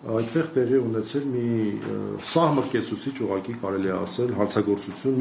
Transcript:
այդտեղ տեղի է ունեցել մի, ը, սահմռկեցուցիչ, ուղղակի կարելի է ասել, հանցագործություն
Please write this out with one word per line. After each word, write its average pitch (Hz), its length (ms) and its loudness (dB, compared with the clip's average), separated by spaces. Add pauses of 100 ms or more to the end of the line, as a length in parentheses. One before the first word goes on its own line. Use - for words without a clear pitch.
(140)
այդտեղ 135 400 0
տեղի 127 220 4
է 131 80 8
ունեցել 113 480 -2
մի, 120 120 0 (200)
ը, 107 300 -2 (400)
սահմռկեցուցիչ, 139 800 2 (100)
ուղղակի 98 380 -2
կարելի 95 260 0
է 92 80 0
ասել, 98 400 -2
հանցագործություն 101 840 0